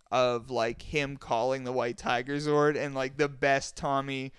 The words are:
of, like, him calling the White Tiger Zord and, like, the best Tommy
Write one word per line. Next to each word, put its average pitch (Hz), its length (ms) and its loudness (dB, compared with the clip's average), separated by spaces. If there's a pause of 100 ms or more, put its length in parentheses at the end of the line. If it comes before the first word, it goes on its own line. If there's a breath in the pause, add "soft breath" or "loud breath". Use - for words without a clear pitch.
(120)
of, 120 380 2
like, 120 320 0
him 143 360 -4
calling 131 460 0
the 127 80 -6
White 123 260 -2
Tiger 127 400 -2
Zord 147 400 4
and, 139 180 -4
like, 135 220 -4
the 147 120 2
best 143 480 0
Tommy 135 600 -2